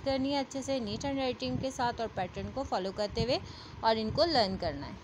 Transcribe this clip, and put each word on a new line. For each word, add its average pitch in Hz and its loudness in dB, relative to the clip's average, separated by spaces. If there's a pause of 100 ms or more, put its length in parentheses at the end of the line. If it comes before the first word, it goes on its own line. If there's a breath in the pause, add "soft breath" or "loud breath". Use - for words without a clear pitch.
करनी 269 2
है 285 2
अच्छे 269 -2
से, 269 0
नीट 214 -4
हैंडराइटिंग 262 0
के 269 -2
साथ 240 0
और 226 -2
पैटर्न 190 -4
को 262 -2
फॉलो 190 0
करते 208 0
हुए, 254 2 (460 loud breath)
और 226 6
इनको 220 4
लर्न 226 4
करना 143 -2
है। 113 -10